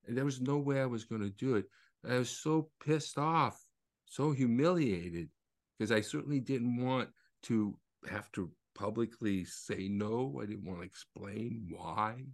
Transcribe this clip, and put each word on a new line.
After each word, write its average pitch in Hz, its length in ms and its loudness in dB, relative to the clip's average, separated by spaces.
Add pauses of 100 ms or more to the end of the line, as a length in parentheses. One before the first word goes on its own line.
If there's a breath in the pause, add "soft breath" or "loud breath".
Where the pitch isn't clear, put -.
And 117 80 -4
there 135 120 2
was 127 160 0
no 143 160 2
way 139 240 2
I 131 40 2
was 117 180 -2
gonna 104 260 -2
do 127 240 0
it. 98 100 4 (420 soft breath)
I 127 120 2
was 123 100 0
so 156 400 0 (160)
pissed 151 320 0
off, 156 480 2 (400)
so 147 280 0
humiliated, 117 1000 2 (480)
'cause 110 120 0
I 110 120 6
certainly 143 380 -2
didn't 120 360 0
want 127 320 2 (360 soft breath)
to 107 340 2 (300)
have 101 240 -6
to 92 200 -6 (220)
publicly 107 720 -2
say - 440 -6
no. 117 540 -2
I 107 40 -6
didn't 101 200 -8
wanna 87 160 -6
explain 107 880 -8
why. 107 640 -4